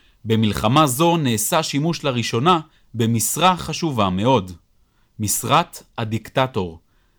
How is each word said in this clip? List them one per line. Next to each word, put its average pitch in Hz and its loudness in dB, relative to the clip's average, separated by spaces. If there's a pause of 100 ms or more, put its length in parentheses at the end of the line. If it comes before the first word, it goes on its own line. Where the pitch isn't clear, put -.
(260)
במלחמה 110 2
זו 165 2
נעשה 147 0
שימוש 156 -2
לראשונה 131 2 (340)
במשרה 117 0
חשובה 139 -2
מאוד, 95 0 (680)
משרת 117 -2 (140)
הדיקטטור, 107 -4 (400)